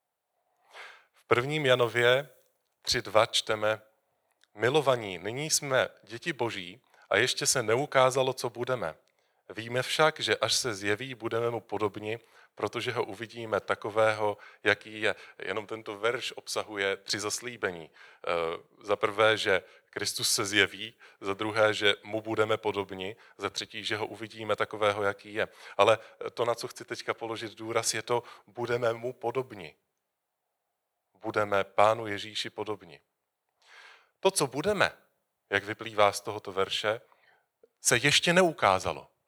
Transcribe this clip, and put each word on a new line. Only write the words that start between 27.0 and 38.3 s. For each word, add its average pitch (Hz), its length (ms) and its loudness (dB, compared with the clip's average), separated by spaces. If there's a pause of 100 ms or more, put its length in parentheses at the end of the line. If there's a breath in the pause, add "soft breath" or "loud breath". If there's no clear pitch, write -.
položit 113 400 -8
důraz, 110 400 -2
je 110 80 -4
to, 120 200 0 (240 loud breath)
budeme 120 460 -2
mu 120 200 -6
podobni. 117 640 -6 (1500)
Budeme 104 440 2
Pánu 110 420 4
Ježíši 104 440 -8
podobni. 98 500 -10 (1200 loud breath)
To, 190 100 4
co 151 160 0
budeme, 143 460 0 (580)
jak 101 140 0
vyplývá 104 480 2
z - 80 -8
tohoto 104 320 -8
verše, 98 480 -2 (800 soft breath)
se - 160 2
ještě 143 360 4